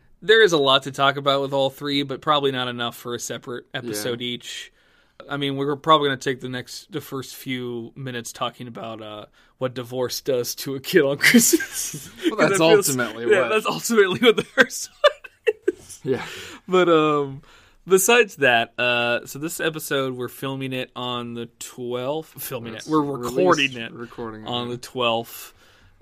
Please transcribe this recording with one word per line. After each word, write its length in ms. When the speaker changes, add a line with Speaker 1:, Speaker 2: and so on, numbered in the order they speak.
Speaker 1:
there 220
is 80
a 60
lot 260
to 80
talk 240
about 260
with 120
all 160
three, 340
but 160
probably 320
not 160
enough 300
for 180
a 40
separate 540
episode 460
Speaker 2:
Yeah. 80
Speaker 1:
each. 460
I 80
mean, 180
we're 220
probably 320
gonna 80
take 240
the 80
next, 420
the 80
first 340
few 640
minutes 380
talking 340
about, 340
uh, 260
what 160
divorce 460
does 360
to 200
a 60
kid 220
on 140
Christmas. 920
<laughs> 100
Speaker 2:
Well, 60
that's 220
Speaker 1:
'Cause 20
it 140
feels 160
Speaker 2:
ultimately 440
Speaker 1:
yeah, 100
Speaker 2:
what 80
Speaker 1:
that's 160
ultimately 520
what 160
the 80
first 460
<laughs> 0
one 760
is. 260
Speaker 2:
Yeah. 220
Speaker 1:
But, 220
um, 520
besides 500
that, 400
uh, 480
so 140
this 200
episode, 540
we're 160
filming 440
it 220
on 380
the 140
twelfth. 840
Filming 320
Speaker 2:
That's 140
Speaker 1:
it. 40
We're 100
Speaker 2:
release 340
Speaker 1:
recording 380
it 200
Speaker 2:
recording 540
Speaker 1:
on 200
Speaker 2:
it. 40
Speaker 1:
the 60
twelfth. 760